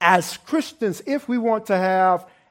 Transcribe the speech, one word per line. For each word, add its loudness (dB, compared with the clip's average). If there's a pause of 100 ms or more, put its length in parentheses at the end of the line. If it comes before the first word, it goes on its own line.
As 2
Christians, -4
if -4
we -2
want -2
to 0
have 2 (240)